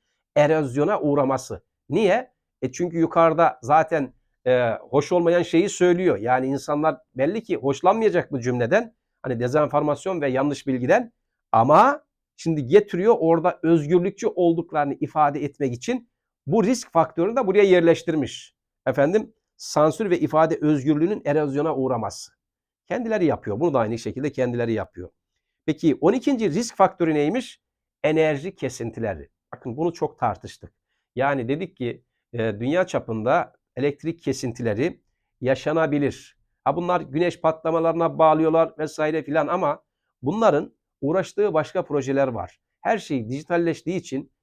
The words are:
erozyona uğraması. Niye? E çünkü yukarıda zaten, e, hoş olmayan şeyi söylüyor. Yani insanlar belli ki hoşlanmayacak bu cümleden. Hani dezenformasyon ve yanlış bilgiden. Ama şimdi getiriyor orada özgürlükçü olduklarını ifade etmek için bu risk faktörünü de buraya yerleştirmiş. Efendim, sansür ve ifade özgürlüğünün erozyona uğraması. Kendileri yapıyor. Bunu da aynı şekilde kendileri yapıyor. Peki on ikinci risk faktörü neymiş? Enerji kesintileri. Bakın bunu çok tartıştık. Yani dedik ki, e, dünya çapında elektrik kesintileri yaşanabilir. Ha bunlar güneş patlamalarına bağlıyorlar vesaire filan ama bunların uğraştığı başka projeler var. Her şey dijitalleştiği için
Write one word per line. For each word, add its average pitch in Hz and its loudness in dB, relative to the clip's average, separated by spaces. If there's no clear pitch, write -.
erozyona 147 2
uğraması. 135 -2
Niye? 208 0
E 131 -4
çünkü 170 -4
yukarıda 165 2
zaten, 147 0
e, 123 2
hoş 135 -2
olmayan 175 2
şeyi 170 2
söylüyor. 180 2
Yani 127 0
insanlar 143 -2
belli 160 -2
ki 170 -4
hoşlanmayacak 180 0
bu 135 -4
cümleden. 127 -2
Hani 120 -6
dezenformasyon 147 -2
ve 143 -2
yanlış 135 -2
bilgiden. 139 0
Ama 208 6
şimdi 151 -4
getiriyor 196 4
orada 165 2
özgürlükçü 165 2
olduklarını 160 0
ifade 143 -2
etmek 139 -4
için 233 -6
bu 180 2
risk - -2
faktörünü 170 0
de 247 -2
buraya 196 4
yerleştirmiş. 165 2
Efendim, 143 0
sansür 156 0
ve 175 2
ifade 156 0
özgürlüğünün 151 0
erozyona 147 -2
uğraması. 123 -4
Kendileri 220 -2
yapıyor. 110 -2
Bunu 160 0
da 131 4
aynı 113 -2
şekilde 127 -8
kendileri 120 -2
yapıyor. 95 -8
Peki 151 0
on 175 4
ikinci 233 0
risk 220 -4
faktörü 175 2
neymiş? 160 -2
Enerji 156 0
kesintileri. 104 -8
Bakın 123 -12
bunu 165 -2
çok - -6
tartıştık. - -6
Yani 131 -2
dedik 160 -6
ki, - -8
e, 120 -10
dünya 113 -2
çapında 123 -2
elektrik 147 -6
kesintileri 123 -4
yaşanabilir. 143 -2
Ha 143 0
bunlar 175 -2
güneş 160 -2
patlamalarına 165 0
bağlıyorlar 160 4
vesaire 156 -4
filan 147 -2
ama 160 -2
bunların 196 0
uğraştığı 180 -2
başka 156 -2
projeler 139 -2
var. - -10
Her 214 -2
şey 123 -6
dijitalleştiği 165 -4
için 143 -8